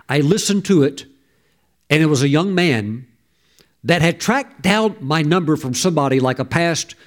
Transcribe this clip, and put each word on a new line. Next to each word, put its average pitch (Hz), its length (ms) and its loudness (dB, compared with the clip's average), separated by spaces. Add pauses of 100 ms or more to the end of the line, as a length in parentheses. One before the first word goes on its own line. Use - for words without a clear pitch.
I 143 120 -2
listened 196 460 0
to 180 160 4
it, 143 240 -2 (840)
and 156 140 4
it 160 40 4
was 143 160 2
a 143 60 2
young 170 260 0
man 127 520 -2 (800)
that 156 180 2
had 170 180 0
tracked 262 420 -4
down 208 380 0
my 151 220 0
number 156 340 0
from 127 180 -6
somebody, 139 460 0
like 127 180 0
a 131 60 -4
past 170 500 -2 (120)